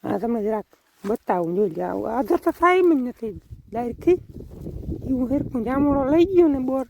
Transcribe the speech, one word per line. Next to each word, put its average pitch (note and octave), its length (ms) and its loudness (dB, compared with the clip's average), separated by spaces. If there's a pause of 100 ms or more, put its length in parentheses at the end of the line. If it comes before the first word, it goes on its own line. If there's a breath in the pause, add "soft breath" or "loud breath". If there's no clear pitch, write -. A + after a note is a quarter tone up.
આ G3+ 140 -2
તમને A#3 240 -2
જરાક G#3+ 220 -2 (400)
બતાવું, F#3 520 -2
જોઈ G3+ 140 2
લો. F3+ 340 -4
આ, A3 140 -4
આ C4+ 40 0
તો F4 140 0
થાય F4 420 2
એમ E4 260 4
જ B3 40 -6
નથી. A3 320 -10 (320)
ડાયરેક્ટ A#3 280 -6
થી F4+ 180 4 (920)
ઈ C4 40 0
હું B3 180 0
હેરખું B3+ 340 -2
જામોળો C#4 400 2
લઈ D#4 200 4
ગયો F4 240 4
ને C#4 100 0
બોર. C4 320 -2